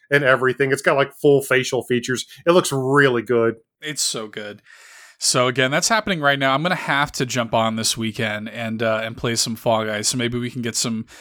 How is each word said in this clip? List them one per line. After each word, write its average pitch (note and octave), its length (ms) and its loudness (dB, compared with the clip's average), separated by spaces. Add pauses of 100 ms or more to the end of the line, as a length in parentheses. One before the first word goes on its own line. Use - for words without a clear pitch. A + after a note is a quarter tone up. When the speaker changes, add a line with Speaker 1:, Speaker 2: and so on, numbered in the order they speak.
Speaker 1:
and C#3+ 140 4
everything. B2+ 480 4
It's C3+ 100 0
got, E3 140 2
like, C#3 160 2 (100)
full C#3+ 200 6
facial B2+ 420 0
features. B2 420 -2 (220)
It E3+ 60 6
looks F3+ 180 4
really C3+ 500 4
good. A2+ 340 2 (260)
Speaker 2:
It's D3+ 200 -6
so A2 280 -6
good. G#2 320 -12 (640)
So B2+ 220 2
again, C3 240 0
that's E3+ 180 0
happening G#3+ 320 0
right C#3 160 -4
now. C3+ 160 0
I'm C#3 80 0
gonna F3+ 140 -2
have C#3+ 380 -2
to C#3 120 -2
jump A#2 300 -4
on A2+ 220 0
this A2 200 -4
weekend A2 500 -6
and, A2 360 -8
uh, A2 200 0
and A2+ 140 -8
play A#2 180 -4
some A2+ 200 -2
Fall A2 280 0
Guys. G#2+ 240 -4
So C3 120 -2
maybe A#2+ 180 -2
we A#2+ 140 -6
can B2+ 100 -8
get A2+ 140 -4
some A2 320 -4 (140)